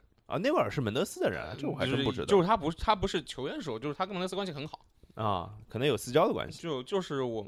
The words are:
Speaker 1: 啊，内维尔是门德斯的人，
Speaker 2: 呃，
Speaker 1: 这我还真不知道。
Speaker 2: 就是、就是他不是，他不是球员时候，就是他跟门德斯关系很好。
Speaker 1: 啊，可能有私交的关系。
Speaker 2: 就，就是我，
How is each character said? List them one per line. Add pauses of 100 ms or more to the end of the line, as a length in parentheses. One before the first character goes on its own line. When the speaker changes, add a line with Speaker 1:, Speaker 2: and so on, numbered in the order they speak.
(260)
Speaker 1:
啊，
内
维
尔
是
门
德
斯
的
人，
Speaker 2:
呃，
Speaker 1:
这
我
还
真
不
知
道。
Speaker 2:
就
是、
就
是
他
不
是，
他
不
是
球
员
时
候，
就
是
他
跟
门
德
斯
关
系
很
好。 (300)
Speaker 1:
啊， (200)
可
能
有
私
交
的
关
系。
Speaker 2:
就，
就
是
我，